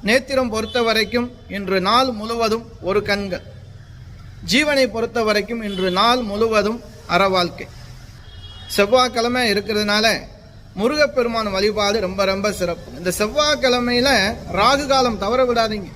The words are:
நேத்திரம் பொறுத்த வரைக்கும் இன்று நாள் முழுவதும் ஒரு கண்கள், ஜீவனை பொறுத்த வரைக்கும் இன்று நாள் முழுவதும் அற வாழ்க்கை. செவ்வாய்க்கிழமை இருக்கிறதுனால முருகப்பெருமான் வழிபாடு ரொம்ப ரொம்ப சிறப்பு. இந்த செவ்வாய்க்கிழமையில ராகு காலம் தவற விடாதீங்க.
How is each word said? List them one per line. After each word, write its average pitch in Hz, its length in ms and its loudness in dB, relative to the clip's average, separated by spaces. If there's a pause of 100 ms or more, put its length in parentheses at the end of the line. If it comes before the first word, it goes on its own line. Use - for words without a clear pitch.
நேத்திரம் 254 520 0
பொறுத்த 220 280 -2
வரைக்கும் 226 480 0 (180)
இன்று 190 320 0
நாள் 240 320 4
முழுவதும் 226 560 -2 (140)
ஒரு 190 200 0
கண்கள், 202 460 -4 (1000)
ஜீவனை 277 420 4
பொறுத்த 226 300 -4
வரைக்கும் 214 460 0
இன்று 190 200 -2 (140)
நாள் 240 200 4
முழுவதும் 214 580 0 (320)
அற 180 100 4 (120)
வாழ்க்கை. 175 320 -2 (1080)
செவ்வாய்க்கிழமை 240 760 2
இருக்கிறதுனால 208 560 0 (720)
முருகப்பெருமான் 240 760 0
வழிபாடு 208 500 2
ரொம்ப 185 160 -4 (100)
ரொம்ப 196 220 0
சிறப்பு. 170 360 -4 (100)
இந்த 180 200 -2
செவ்வாய்க்கிழமையில 247 920 2 (480)
ராகு 277 320 4
காலம் 247 320 2
தவற 233 220 0
விடாதீங்க. 220 520 -2